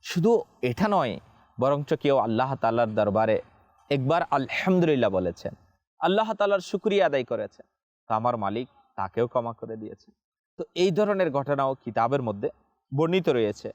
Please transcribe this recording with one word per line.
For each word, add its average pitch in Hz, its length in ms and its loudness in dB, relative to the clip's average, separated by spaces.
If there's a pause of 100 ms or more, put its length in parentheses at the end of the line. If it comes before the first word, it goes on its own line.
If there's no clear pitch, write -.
শুধু 196 420 2 (180)
এটা 123 280 0
নয়, 131 300 0 (400)
বরঞ্চ 143 340 0
কেউ 143 220 2
আল্লাহ 120 400 0
তাআলার 117 380 0
দরবারে 107 480 2 (480)
একবার 143 320 0
আলহামদুলিল্লাহ 147 880 0
বলেছেন, 92 440 -4 (440)
আল্লাহ 214 360 0
তাআলার 202 260 0
শুকরিয়া 196 460 0
আদায় 139 180 0
করেছেন, 107 420 -8 (400)
তো 113 80 -4
আমার 120 220 0
মালিক 107 320 -4 (280)
তাকেও 101 320 -2
ক্ষমা 117 240 -4
করে 113 240 -12
দিয়েছেন। - 380 -16 (420)
তো 165 80 -10 (100)
এই 180 160 2
ধরনের 190 400 2
ঘটনাও 135 440 -2
কিতাবের 123 480 -2
মধ্যে 110 260 -4 (480)
বর্ণিত 165 320 0
রয়েছে। 110 460 0